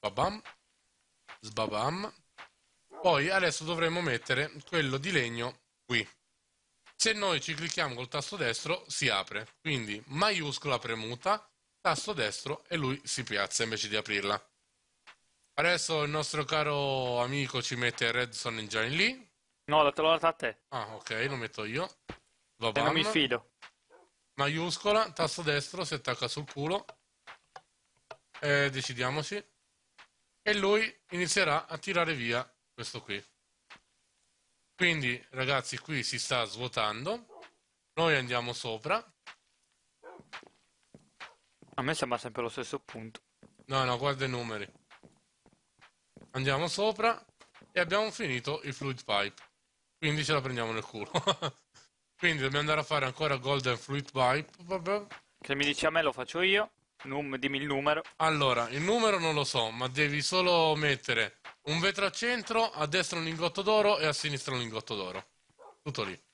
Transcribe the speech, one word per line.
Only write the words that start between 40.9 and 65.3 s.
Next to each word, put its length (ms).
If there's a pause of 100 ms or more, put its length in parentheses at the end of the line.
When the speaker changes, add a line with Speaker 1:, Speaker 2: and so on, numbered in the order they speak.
Speaker 2:
A 60
me 120
sembra 240
sempre 240
lo 60
stesso 320
punto. 420 (440)
Speaker 1:
No, 180
no, 120
guarda 280
i 40
numeri. 420 (1600)
Andiamo 340
sopra 580 (460)
e 100
abbiamo 300
finito 540
il 100
fluid 300
pipe. 380 (540)
Quindi 280
ce 80
la 80
prendiamo 320
nel 120
culo. 260
<laughs> 1080
Quindi 240
dobbiamo 160
andare 220
a 40
fare 220
ancora 300
golden 420
fluid 320
pipe. 400 (140)
Vabbè. 420 (340)
Speaker 2:
Se 140
mi 100
dici 220
a 40
me 120
lo 100
faccio 300
io. 300 (320)
Num-, 320
dimmi 220
il 80
numero. 360 (140)
Speaker 1:
Allora, 540
il 100
numero 380
non 160
lo 100
so, 260
ma 180
devi 340
solo 520
mettere 640 (220)
un 160
vetro 280
al 60
centro, 580
a 160
destra 320
un 60
lingotto 380
d'oro 360
e 80
a 60
sinistra 420
un 60
lingotto 340
d'oro. 360 (520)